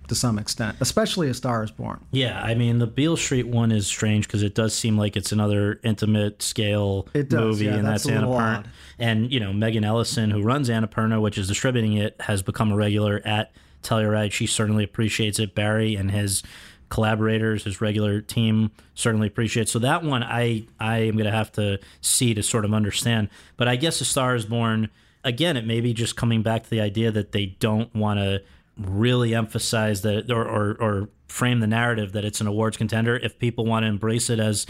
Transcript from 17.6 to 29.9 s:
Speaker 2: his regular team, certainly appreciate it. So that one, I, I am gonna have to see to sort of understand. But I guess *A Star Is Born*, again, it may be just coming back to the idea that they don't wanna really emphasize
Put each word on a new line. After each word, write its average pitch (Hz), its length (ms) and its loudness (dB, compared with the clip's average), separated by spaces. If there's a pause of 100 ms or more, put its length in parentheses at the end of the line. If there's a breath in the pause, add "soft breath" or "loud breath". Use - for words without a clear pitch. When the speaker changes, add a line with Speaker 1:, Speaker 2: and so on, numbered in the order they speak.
Speaker 2:
his 98 160 -6
regular 104 380 0
team, 110 520 2 (240 soft breath)
certainly 110 320 2
appreciate 113 360 0
it. 104 60 -2
So - 100 -2
that 151 240 0
one, 135 200 0
I, 117 400 -2 (160)
I 113 200 0
am 110 180 2
gonna 110 140 2
have 107 200 -2
to 101 280 -2 (220 loud breath)
see - 320 2
to 104 80 0
sort 107 240 0
of 104 80 2
understand. 107 560 0 (280 loud breath)
But 120 100 2
I 123 80 2
guess 156 260 -2
*A 131 40 -2
Star 127 300 2
Is 113 100 -2
Born*, 110 440 0 (340 soft breath)
again, 139 320 0
it 113 120 -4
may 117 140 0
be 117 120 0
just 110 220 -2
coming 117 260 2
back 110 220 0
to - 80 -20
the 110 100 2
idea 107 300 0
that 104 200 -2
they 101 280 -2
don't 113 360 0
wanna 104 440 0 (380 soft breath)
really 113 580 0
emphasize 110 640 0